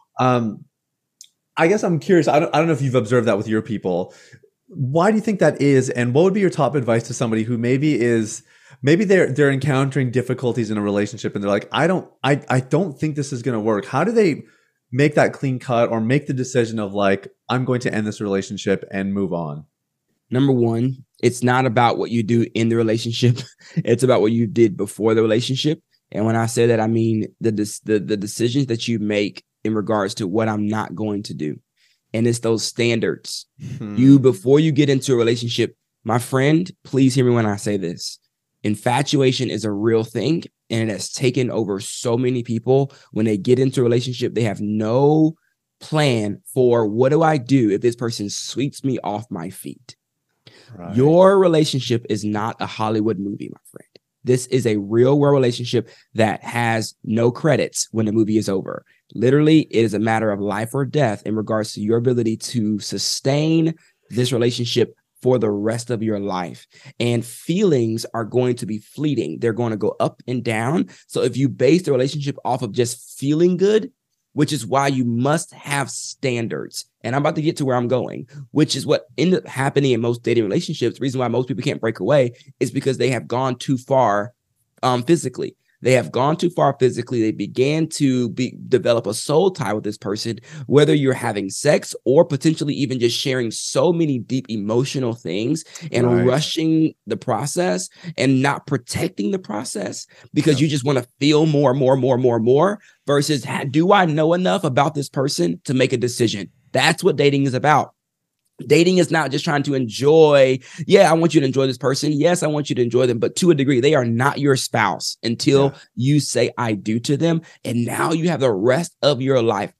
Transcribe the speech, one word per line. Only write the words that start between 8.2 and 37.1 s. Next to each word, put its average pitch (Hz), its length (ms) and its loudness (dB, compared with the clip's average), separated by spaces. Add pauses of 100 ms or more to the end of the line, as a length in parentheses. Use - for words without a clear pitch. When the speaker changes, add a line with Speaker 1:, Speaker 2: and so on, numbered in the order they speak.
Speaker 1:
maybe 165 220 4
they're, 180 260 4
they're 139 200 2
encountering 135 600 0
difficulties 120 600 -2
in 107 80 -2
a 104 40 -2
relationship, 101 520 -2
and 101 80 -4
they're 101 80 -2
like, 104 220 0
"I 135 140 0
don't, 175 220 -2 (140)
I, 135 260 0
I 127 120 2
don't 151 380 -2
think 156 180 -4
this 143 160 -6
is 120 100 -8
gonna 120 180 -2
work." 104 260 0
How 139 180 -2
do 233 80 -2
they 208 320 0 (480)
make 139 240 2
that 117 180 4
clean 127 240 -4
cut 117 320 0
or 113 100 -2
make 131 260 0
the 147 80 -4
decision 120 440 -2
of, 101 160 -4
like, 98 340 0 (200)
"I'm 127 160 0
going 123 160 -2
to - 140 -4
end 107 120 -2
this 104 140 -6
relationship 98 720 -2
and 98 240 -4
move 98 180 -2
on"? 76 320 -6 (640)
Speaker 2:
Number 135 220 2
one, 120 520 0 (180)
it's 120 200 0
not 123 220 2
about 117 320 4
what 87 140 -4
you 117 120 0
do 117 320 2
in 113 140 2
the 113 80 2
relationship. 117 680 2
<laughs> - 60 -16 (280)
It's 120 260 2
about 123 180 4
what 110 120 2
you 117 140 2
did 113 300 2
before 101 380 -2
the 113 80 4
relationship. 127 600 0 (300)
And 104 140 -2
when 113 100 0
I 113 100 0
say 117 200 0
that, 117 140 2
I 110 60 0
mean 113 400 0 (140)
the 113 120 0
dec-, 104 320 -6
the, 107 140 0
the 107 180 -4
decisions 117 500 -2
that 113 220 -6
you 117 100 -2
make 104 460 -4 (200)
in 110 100 -2
regards 104 400 -2
to 110 120 -6
what 110 220 -2
I'm 104 180 -4
not 107 280 -4
going 101 300 -6
to - 100 -12
do. 73 240 -8 (560)
And 113 120 0
it's 117 120 0
those 113 260 -2
standards. 113 800 -4 (300)
Speaker 1:
Hmm. 104 200 -10
Speaker 2:
You, 135 220 8
before 131 420 4
you 160 120 2
get 139 160 2
into 139 240 0
a 123 40 4
relationship, 117 600 0 (280)
my 113 140 0
friend, 147 520 0 (140)
please 135 300 2